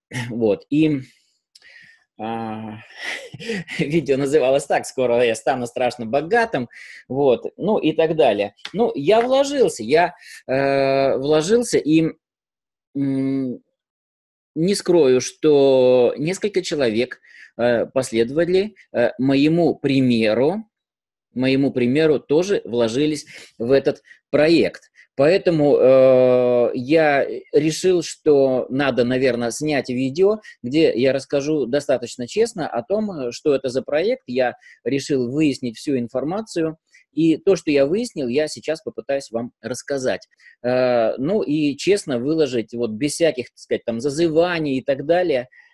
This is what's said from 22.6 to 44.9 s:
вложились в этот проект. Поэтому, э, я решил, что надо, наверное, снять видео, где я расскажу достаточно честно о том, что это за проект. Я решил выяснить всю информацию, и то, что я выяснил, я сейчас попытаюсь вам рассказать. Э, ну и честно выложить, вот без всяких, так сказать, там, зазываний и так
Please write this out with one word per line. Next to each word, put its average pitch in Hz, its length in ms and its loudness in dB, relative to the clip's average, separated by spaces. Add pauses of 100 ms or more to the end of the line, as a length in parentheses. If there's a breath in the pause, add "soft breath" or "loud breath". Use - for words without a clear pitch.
вложились 120 600 -2 (320 loud breath)
в 117 120 -2
этот 135 320 2 (280 soft breath)
проект. 147 600 2 (260 soft breath)
Поэтому, 151 640 2
э, 127 960 4
я 143 520 2 (260)
решил, 160 500 0
что 135 680 2
надо, 127 340 0
наверное, 120 480 0
снять 147 380 -4
видео, 147 500 0 (220 loud breath)
где 143 360 2
я 131 140 2
расскажу 139 540 -2
достаточно 123 600 -4
честно 208 420 -4
о 120 140 -6
том, 190 480 -4
что 143 240 0
это 131 140 -2
за 127 140 -4
проект. 185 440 -2
Я 123 280 -2 (300 loud breath)
решил 131 460 -2
выяснить 131 460 -2
всю 139 220 -4
информацию, 160 800 -6 (340 soft breath)
и 160 240 2
то, - 200 0
что - 140 -4
я 139 160 4
выяснил, 170 420 -4
я 147 200 0
сейчас 156 340 -8
попытаюсь 139 480 -8
вам 117 300 -6
рассказать. 123 680 -6 (380 soft breath)
Э, 123 540 2
ну 170 240 -2
и 147 340 -2
честно 170 420 -2
выложить, 131 560 -2
вот 117 180 -4
без 135 200 -4
всяких, 151 380 -2
так - 80 -20
сказать, - 260 -6
там, 117 160 -4
зазываний 156 800 0
и 123 40 -6
так 139 240 -4